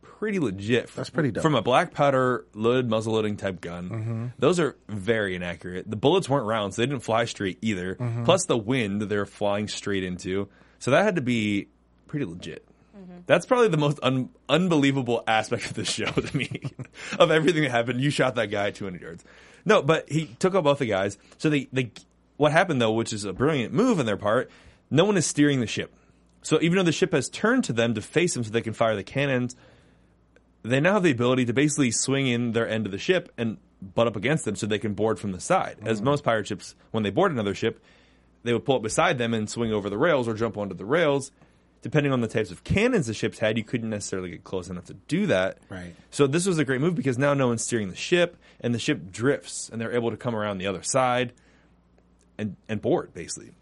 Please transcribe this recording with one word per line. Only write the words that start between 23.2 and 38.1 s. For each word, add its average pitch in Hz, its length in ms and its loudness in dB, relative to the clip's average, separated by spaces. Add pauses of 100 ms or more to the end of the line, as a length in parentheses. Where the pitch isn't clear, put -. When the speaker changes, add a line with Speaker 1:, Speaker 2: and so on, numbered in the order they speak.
Speaker 1:
a 95 80 -6
brilliant 123 400 0
move 208 260 2
on 127 60 0
their 104 120 0
part, 107 320 0 (400)
no 143 140 4
one 208 140 4
is 160 80 2
steering 143 340 2
the 113 80 -2
ship. - 260 -8 (480)
So - 200 0
even 170 160 2
though 190 60 4
the 170 100 4
ship - 200 0
has 135 160 0
turned 240 360 0
to - 80 -4
them 117 220 2
to 104 60 -4
face 170 320 0
them 120 120 -4
so 104 40 -10
they 113 120 0
can 110 120 -6
fire 113 220 2
the 101 80 -4
cannons, 131 520 -2 (1080)
they 123 160 2
now 175 140 4
have 208 100 2
the 170 80 6
ability 123 340 2
to 117 80 -2
basically 143 380 2
swing 135 360 0
in 120 260 0
their 117 140 0
end 110 180 -2
of 98 60 -4
the 98 60 -6
ship 175 400 0
and 113 200 -4 (240)
butt 110 260 2
up 107 80 -2
against 123 300 -2
them 107 100 -2
so 113 100 -6
they 107 140 -2
can 107 140 -4
board 107 260 0
from 104 120 -6
the 90 80 -8
side. - 460 -2
As 110 160 -2
Speaker 2:
Mm. 107 40 -2
Speaker 1:
most 143 180 2
pirate 113 240 0
ships, - 280 -10 (160)
when 110 120 -2
they 101 80 0
board 175 200 2
another 104 220 -2
ship, 113 260 -2 (640)